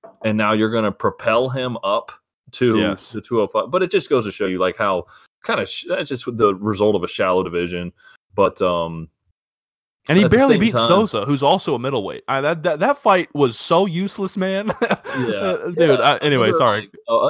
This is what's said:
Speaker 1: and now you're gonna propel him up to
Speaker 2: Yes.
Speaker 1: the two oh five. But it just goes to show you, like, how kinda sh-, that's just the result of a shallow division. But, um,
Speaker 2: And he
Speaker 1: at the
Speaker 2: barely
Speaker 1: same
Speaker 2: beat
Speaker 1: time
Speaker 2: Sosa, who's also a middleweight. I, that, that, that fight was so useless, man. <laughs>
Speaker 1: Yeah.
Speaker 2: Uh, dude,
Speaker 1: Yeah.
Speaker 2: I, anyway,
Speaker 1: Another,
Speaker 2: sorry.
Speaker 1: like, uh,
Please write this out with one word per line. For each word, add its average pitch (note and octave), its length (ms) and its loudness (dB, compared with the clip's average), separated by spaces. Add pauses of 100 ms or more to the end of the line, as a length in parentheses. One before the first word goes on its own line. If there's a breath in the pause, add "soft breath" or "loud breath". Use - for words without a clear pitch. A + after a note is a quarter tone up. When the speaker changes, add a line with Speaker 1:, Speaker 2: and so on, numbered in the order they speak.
(240)
Speaker 1:
and G#2+ 140 0
now G#2+ 140 2
you're A2 180 2
gonna A2 220 0
propel A#2 560 -2
him B2+ 340 -6
up G2+ 300 -4 (400)
to A#2 260 2
Speaker 2:
Yes. - 320 -4
Speaker 1:
the G#2+ 100 -12
two A2+ 200 -2
oh G2+ 80 0
five. A2 220 -4
But F#3 120 0
it F3+ 80 -2
just G3 180 -2
goes B2+ 180 2
to G2+ 40 -6
show G2+ 160 -4
you, F#2 120 -2
like, F#2 180 -2
how F#2+ 300 -2 (380 soft breath)
kinda E3+ 220 -2
sh-, - 220 -10
that's E3+ 200 -4
just B2+ 160 -8 (140)
the G#2 160 4
result G#2 420 2
of F2 60 -4
a F2+ 40 -2
shallow F#2 360 0
division. F2 500 -6 (420 soft breath)
But, F#2+ 280 0
um, E2+ 480 -2 (960)
Speaker 2:
And D#3 80 2
he G3+ 80 6
Speaker 1:
at E3 60 2
the G3+ 80 4
Speaker 2:
barely C4+ 160 6
Speaker 1:
same F3+ 60 2
Speaker 2:
beat G#3+ 120 2
Speaker 1:
time A#2 160 2
Speaker 2:
Sosa, E3+ 380 2
who's C#3 160 0
also D3 320 2
a A#2+ 40 0
middleweight. A#2 500 -6
I, C3+ 120 -2
that, D#3 220 -2
that, D#3 180 -2
that B3+ 180 0
fight F#3 360 2
was C#3 240 2
so F3 260 2
useless, F#3+ 540 -4
man. F#3+ 380 -2
<laughs> - 40 -10
Speaker 1:
Yeah. - 560 -4
Speaker 2:
Uh, - 300 -4
dude, E3+ 120 -4
Speaker 1:
Yeah. D#3+ 180 6
Speaker 2:
I, - 220 4
anyway, C3+ 280 2
Speaker 1:
Another, - 120 4
Speaker 2:
sorry. A2 220 2
Speaker 1:
like, G2+ 100 -10 (180)
uh, A#2 220 2